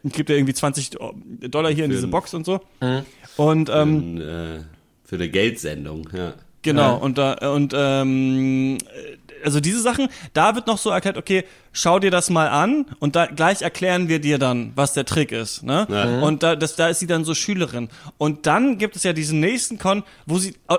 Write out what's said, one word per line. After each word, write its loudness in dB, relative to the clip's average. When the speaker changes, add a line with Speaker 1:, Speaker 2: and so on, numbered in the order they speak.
Speaker 1:
ich -4
geb -2
dir 2
irgendwie 2
zwanzig -2
Dollar -2
hier 0
in 0
Speaker 2:
Für 0
Speaker 1:
diese -2
Speaker 2:
ein -4
Speaker 1:
Box“ -4
und -8
so. -2
Speaker 3:
Mhm. -2
Speaker 1:
Und, 4
ähm, 0
Speaker 2:
Für 4
ein, 0
äh, -8
für -12
eine -2
Geldsendung, -2
ja. -6
Speaker 1:
Genau, 4
Speaker 3:
Ja. -4
Speaker 1:
und -2
da, 2
und, 0
ähm, 2
also 2
diese 0
Sachen, 0
da 4
wird -6
noch 0
so -2
erklärt, 0
„Okay, 0
schau 2
dir 4
das 2
mal 4
an 2
und 0
da, 4
gleich 0
erklären 0
wir 2
dir 2
dann, 0
was 0
der 0
Trick 0
ist“, -8
ne? 0
Speaker 2:
Ja. 0
Speaker 3:
Mhm. 0
Speaker 1:
Und 2
da, 4
das, -2
da 2
ist -2
sie -4
dann 0
so -2
Schülerin. -4
Und 0
dann 4
gibt -2
es -4
ja 2
diesen 0
nächsten 0
Con, 0
wo 0
sie, -4